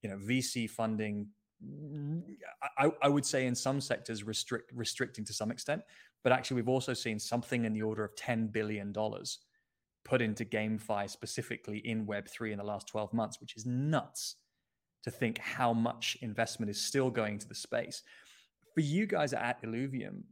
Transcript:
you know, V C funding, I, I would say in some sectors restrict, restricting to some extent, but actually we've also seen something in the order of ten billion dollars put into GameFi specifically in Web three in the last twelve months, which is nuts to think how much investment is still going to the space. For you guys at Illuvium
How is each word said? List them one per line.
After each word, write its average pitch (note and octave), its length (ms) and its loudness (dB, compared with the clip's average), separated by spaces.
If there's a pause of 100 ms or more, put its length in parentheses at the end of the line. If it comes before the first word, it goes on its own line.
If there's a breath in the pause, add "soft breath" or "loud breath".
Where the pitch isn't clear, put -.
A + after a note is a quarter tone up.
you G#2 80 -6
know, G2 80 -6
V A#2+ 240 2
C A#2+ 240 -2
funding, G#2+ 600 0 (1500)
I, C#3+ 140 8 (100)
I C#3+ 80 8
would C#3+ 160 6
say C3 220 2
in B2 80 2
some C3+ 260 2
sectors A2 440 -2
restrict, - 500 -4
restricting A#2 520 -2
to A2 60 -8
some A2 200 0
extent, D3 300 -2 (400 loud breath)
but B2 100 8
actually B2+ 240 4
we've A#2+ 120 2
also B2+ 240 4
seen A2 280 -2
something A#2+ 440 0
in A2 80 2
the G#2+ 100 2
order A2 200 2
of G#2 140 -4
ten A2+ 320 2
billion G#2+ 440 -2
dollars G#2+ 460 -2 (680)
put B2 160 4
into A2 240 0
GameFi G#2+ 640 0
specifically - 720 -6
in A2 260 -2
Web G2+ 240 -4
three A2+ 220 -6
in G2+ 80 -4
the G2+ 60 -6
last G#2 240 -4
twelve G#2+ 260 -4
months, A2+ 260 0
which - 160 -14
is A2 80 -12
nuts C3 680 0 (720)
to A#2 60 -4
think A2+ 280 0
how A#2+ 340 2
much A2+ 500 0
investment A2+ 460 -2
is G2+ 140 -2
still C3 280 4
going G#2+ 280 0
to - 80 -10
the - 80 -16
space. - 480 -4 (720 loud breath)
For E3+ 60 6
you D#3+ 260 4
guys D3+ 260 2
at A#2+ 300 0
Illuvium A2+ 680 -4